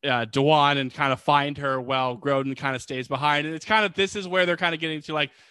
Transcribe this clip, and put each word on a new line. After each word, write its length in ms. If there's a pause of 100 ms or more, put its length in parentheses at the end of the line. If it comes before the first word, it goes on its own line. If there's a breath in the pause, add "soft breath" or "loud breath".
uh, 220
Dewan 520
and 140
kinda 240
find 420
her 220
while 360
Grodin 400
kinda 220
stays 300
behind. 380
And 100
it's 80
kind 200
of, 100
this 220
is 120
where 180
they're 100
kinda 200
getting 260
to, 120
like, 160 (200 soft breath)